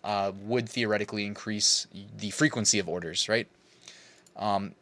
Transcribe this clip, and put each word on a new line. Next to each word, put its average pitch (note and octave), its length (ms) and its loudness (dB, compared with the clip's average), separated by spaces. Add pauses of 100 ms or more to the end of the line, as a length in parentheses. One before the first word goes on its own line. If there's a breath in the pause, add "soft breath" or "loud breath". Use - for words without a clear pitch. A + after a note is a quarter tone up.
uh, G2+ 280 0 (120)
would A#2+ 240 0
theoretically G#2+ 580 0
increase G#2 600 0 (300)
the G#2 140 -4
frequency A2+ 480 4
of F2 100 -2
orders, E2+ 400 -2
right? A2 180 2 (880 loud breath)
Um, G2+ 460 0